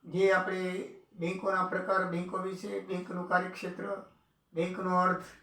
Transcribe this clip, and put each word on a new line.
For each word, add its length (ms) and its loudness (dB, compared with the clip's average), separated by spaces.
જે 280 4
આપણે 580 0
બેંકોના 500 0
પ્રકાર, 400 0
બેંકો 340 -4
વિશે, 420 -4
બેંકનું 480 -6
કાર્યક્ષેત્ર, 720 -2
બેંકનો 440 0
અર્થ 260 4